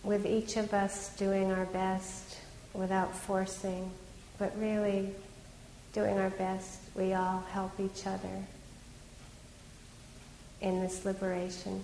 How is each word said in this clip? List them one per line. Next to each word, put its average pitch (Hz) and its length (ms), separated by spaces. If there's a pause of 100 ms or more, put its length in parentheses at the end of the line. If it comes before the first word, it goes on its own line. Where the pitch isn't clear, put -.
with 202 220
each 220 320
of 208 160
us 196 420
doing 196 340
our 185 180
best 190 680 (380)
without 190 420
forcing, 190 760 (480)
but 202 220
really 208 500 (840)
doing 208 240
our 190 140
best, 190 500 (140)
we 190 180
all 185 260 (120)
help 190 280
each 190 260
other 190 380 (2250)
in 185 220
this 185 240
liberation 190 800